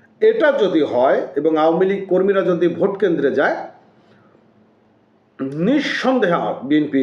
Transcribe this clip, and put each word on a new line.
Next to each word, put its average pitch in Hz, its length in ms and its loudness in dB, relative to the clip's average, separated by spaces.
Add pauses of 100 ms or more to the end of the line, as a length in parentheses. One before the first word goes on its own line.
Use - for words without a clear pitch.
(300)
এটা 302 180 2 (160)
যদি 160 180 2 (100)
হয় 139 280 2 (200)
এবং 156 120 0 (120)
আওয়ামী 170 280 2
লীগ 196 100 -4 (100)
কর্মীরা 190 300 2 (100)
যদি 175 160 0 (100)
ভোট 196 240 0
কেন্দ্রে 151 380 0
যায়, 202 160 2 (2000)
নিঃসন্দেহে 240 720 0 (300)
বিএনপি 147 340 0